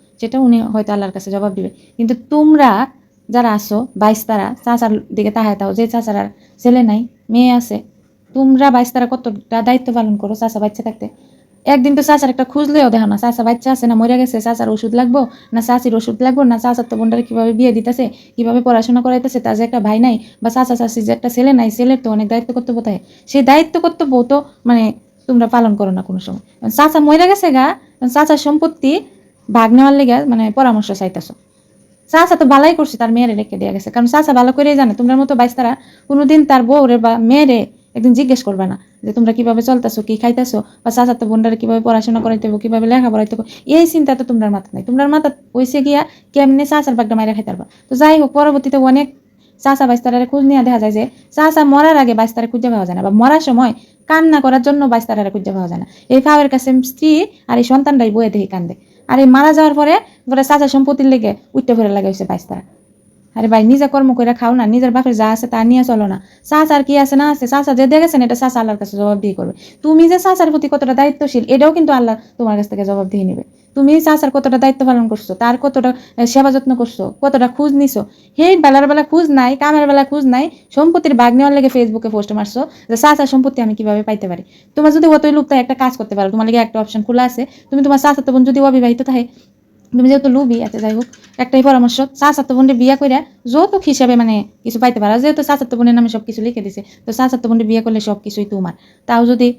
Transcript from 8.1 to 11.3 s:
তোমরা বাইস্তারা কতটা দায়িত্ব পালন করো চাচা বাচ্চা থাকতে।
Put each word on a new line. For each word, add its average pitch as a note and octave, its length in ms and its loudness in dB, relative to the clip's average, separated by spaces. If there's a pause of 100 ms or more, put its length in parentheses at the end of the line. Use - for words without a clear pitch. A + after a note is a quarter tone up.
তোমরা C4+ 360 4
বাইস্তারা B3 400 0
কতটা A3+ 520 -8
দায়িত্ব B3+ 300 -2
পালন A3 240 -2
করো G3+ 180 -8
চাচা A3+ 240 -6
বাচ্চা G#3+ 240 -6
থাকতে। A3 260 -12 (560)